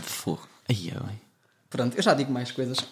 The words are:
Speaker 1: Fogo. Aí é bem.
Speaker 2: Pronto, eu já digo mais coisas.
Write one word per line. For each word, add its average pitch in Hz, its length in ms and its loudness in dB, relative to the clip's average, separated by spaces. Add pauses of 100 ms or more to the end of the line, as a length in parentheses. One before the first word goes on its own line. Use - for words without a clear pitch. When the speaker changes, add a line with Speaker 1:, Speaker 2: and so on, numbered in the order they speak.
Speaker 1:
Fogo. - 400 -4 (260)
Aí 95 220 2
é - 80 -4
bem. 107 220 -6 (500)
Speaker 2:
Pronto, 123 260 0
eu 185 60 2
já 185 120 8
digo 135 180 2
mais 123 180 -2
coisas. 127 280 -2 (140)